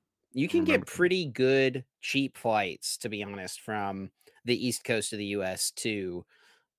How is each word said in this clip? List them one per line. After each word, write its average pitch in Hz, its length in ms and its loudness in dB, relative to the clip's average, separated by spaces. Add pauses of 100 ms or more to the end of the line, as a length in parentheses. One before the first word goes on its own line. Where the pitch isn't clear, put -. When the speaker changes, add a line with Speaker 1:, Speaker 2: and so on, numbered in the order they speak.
(340)
Speaker 1:
you 135 140 0
Speaker 2:
if - 60 -6
I'm 339 60 6
Speaker 1:
can 330 60 4
get 269 200 4
Speaker 2:
remembering. - 0 -
Speaker 1:
pretty 180 400 2
good 131 600 4 (160)
cheap 139 360 -2
flights, 107 600 0
to 117 120 -6
be 104 140 -6
honest, 98 380 -8
from 98 500 -4 (320)
the 123 240 0
East - 160 -4
Coast 110 300 -2
of 107 60 -4
the 104 80 -4
U 101 160 -2
S 92 280 -2
to, 92 540 -4 (540)